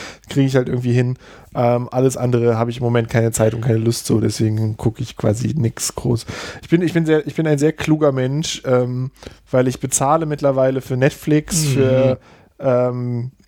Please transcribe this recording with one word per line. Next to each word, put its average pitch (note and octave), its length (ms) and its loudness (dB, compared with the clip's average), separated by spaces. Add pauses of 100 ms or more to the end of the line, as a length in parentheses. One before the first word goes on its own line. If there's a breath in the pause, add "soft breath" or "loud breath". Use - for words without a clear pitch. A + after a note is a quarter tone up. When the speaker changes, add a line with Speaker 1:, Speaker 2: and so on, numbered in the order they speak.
(280 loud breath)
Speaker 1:
kriege C#3 180 2
ich C3 100 0
halt B2+ 120 2
irgendwie B2 240 -2
hin. B2 260 0 (360 loud breath)
Ähm, A#2+ 360 0
alles B2+ 260 2
andere A#2+ 400 2
habe A#2 140 0
ich A#2+ 80 -10
im B2+ 60 -4
Moment A#2+ 260 0
keine A2+ 220 2
Zeit A2 220 2
und A2+ 80 -6
keine A#2 160 2
Lust A#2 280 -2
zu, A2+ 140 2
deswegen A2 560 0
gucke - 260 -2
ich - 140 -10
quasi A2+ 400 -2
nix - 400 -4
groß. B2 280 -2 (380 loud breath)
Ich - 60 -20
bin, E3+ 140 2
ich D#3+ 100 -2
bin F3 120 0
sehr, D#3 220 2
ich D#3+ 80 -6
bin D#3+ 120 -2
ein D3+ 120 2
sehr D3+ 140 2
kluger D#3 400 2
Mensch, C3+ 520 -2
ähm, B2 460 0 (400 loud breath)
weil B2+ 180 2
ich B2 120 -4
bezahle C#3+ 440 0
mittlerweile C3+ 560 0
für B2+ 160 -4
Netflix, D3+ 680 0
Speaker 2:
Mhm. D3+ 40 0
Speaker 1:
für, C3 500 2 (420 soft breath)
ähm, B2 720 -2 (160)